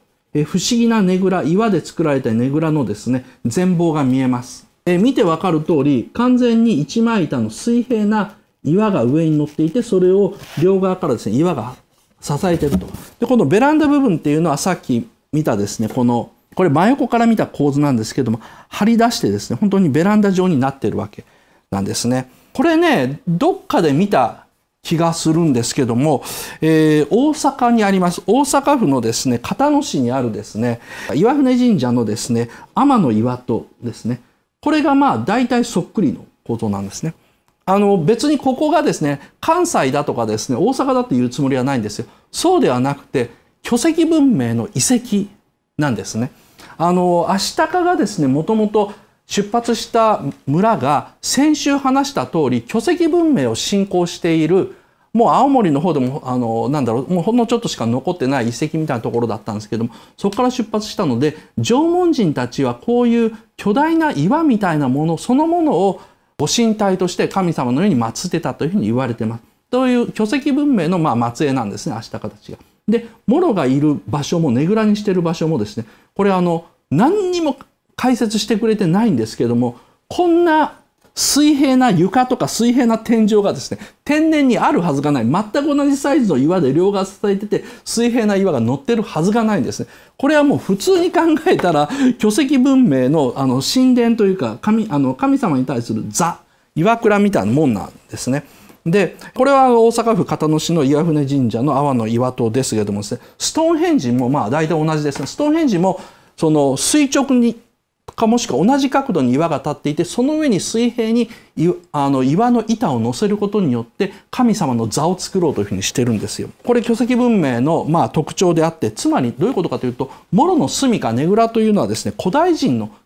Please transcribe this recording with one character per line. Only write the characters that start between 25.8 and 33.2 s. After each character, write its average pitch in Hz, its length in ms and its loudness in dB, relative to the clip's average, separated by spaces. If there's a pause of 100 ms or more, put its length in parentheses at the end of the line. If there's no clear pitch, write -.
ど 117 100 -2
も、 135 280 0 (360)
え 156 440 4
ー、 - 60 -2
大 262 240 2
阪 269 380 0
に 226 120 2
あ 196 80 2
り 190 80 2
ま 180 120 0
す。 - 140 -10
大 240 160 2
阪 285 360 2
府 220 100 2
の 135 120 2
で 113 140 -2
す - 160 -2
ね、 120 120 0
交 277 300 -2
野 294 120 2
市 180 160 -4
に 120 120 0
あ 135 100 -2
る 120 100 -2
で 101 120 -8
す - 120 -18
ね、 117 240 -2 (340)
岩 220 220 2
船 262 220 2
神 240 220 4
社 123 120 0
の 120 120 0
で 107 120 -2
す - 180 -4
ね、 117 160 -2 (240)
天 262 240 2
の 151 140 2
岩 120 260 0